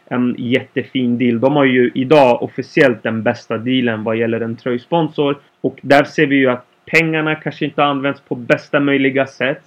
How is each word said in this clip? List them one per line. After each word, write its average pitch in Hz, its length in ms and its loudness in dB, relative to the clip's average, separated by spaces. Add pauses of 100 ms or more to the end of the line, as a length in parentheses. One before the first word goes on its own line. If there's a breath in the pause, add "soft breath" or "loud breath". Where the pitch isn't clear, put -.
en 123 320 -2
jättefin 123 800 -2
deal. 117 220 0
De 135 160 2
har 143 100 4
ju 127 300 2
idag 131 480 2
officiellt 123 600 0
den 113 200 -4
bästa 113 340 -4
dealen 120 460 -2
vad 113 140 -2
gäller 113 240 -2
en 117 160 -6
tröjsponsor. 143 800 -2 (260 soft breath)
Och - 200 -4
där 139 220 4
ser 147 240 0
vi 139 80 0
ju 131 140 2
att 120 160 -4 (200)
pengarna 156 500 0
kanske 151 300 -8
inte 147 180 -2
används 139 380 -2
på - 140 -8
bästa 135 440 -2
möjliga 135 480 2
sätt. 135 400 -6